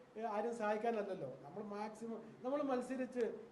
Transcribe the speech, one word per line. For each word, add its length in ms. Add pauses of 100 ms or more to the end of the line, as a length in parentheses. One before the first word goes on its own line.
(180)
ഏ, 40
ആരും 340
സഹായിക്കാനല്ലല്ലോ. 880
നമ്മൾ 220
മാക്സിമം 760
നമ്മൾ 200
മത്സരിച്ച് 800 (100)